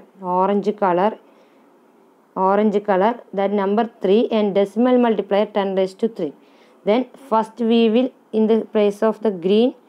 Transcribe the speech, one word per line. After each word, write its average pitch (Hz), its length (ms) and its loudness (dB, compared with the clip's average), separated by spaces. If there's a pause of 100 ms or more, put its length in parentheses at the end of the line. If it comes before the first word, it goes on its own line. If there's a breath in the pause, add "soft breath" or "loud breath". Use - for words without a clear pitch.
(220)
Orange 190 480 0 (140)
color, 185 280 0 (1400 soft breath)
orange 208 300 2 (120)
color, 202 240 2 (240)
that 196 140 -2 (100)
number 208 220 0 (180)
three 202 200 4 (160)
and 208 220 0
decimal 233 460 2
multiplier 208 400 0 (120)
ten 196 220 -2
raised 190 220 -4
to 226 60 -2 (100)
three. 151 140 -6 (560 soft breath)
Then 226 140 2 (260)
first 220 300 -2 (140)
we 233 80 4 (140)
will, 254 160 0 (280)
in 220 140 2
the 226 60 2 (160)
place 202 340 0
of 214 80 -4 (100)
the 214 60 0 (140)
green, 220 280 2 (140 soft breath)